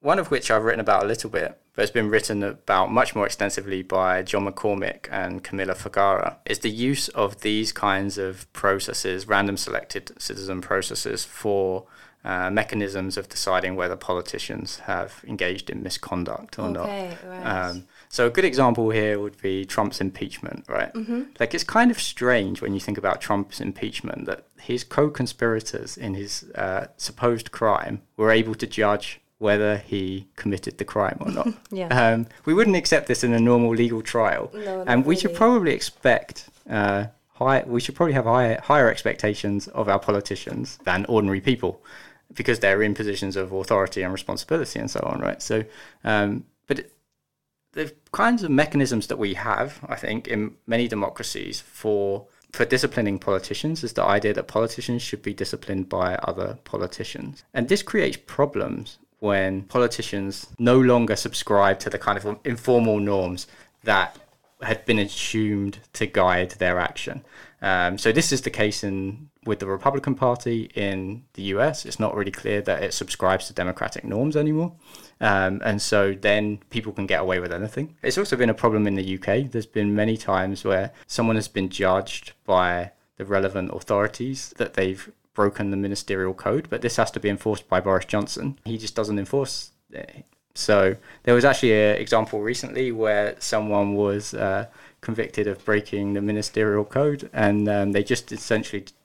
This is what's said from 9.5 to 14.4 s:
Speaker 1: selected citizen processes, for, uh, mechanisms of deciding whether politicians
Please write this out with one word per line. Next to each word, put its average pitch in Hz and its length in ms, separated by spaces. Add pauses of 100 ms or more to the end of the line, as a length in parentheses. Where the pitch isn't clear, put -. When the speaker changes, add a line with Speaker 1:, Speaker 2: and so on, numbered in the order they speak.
Speaker 1:
selected - 600
citizen 95 440
processes, 101 640
for, 95 580 (400)
uh, 92 260
mechanisms 98 680
of 98 100
deciding 92 480
whether 90 200
politicians - 840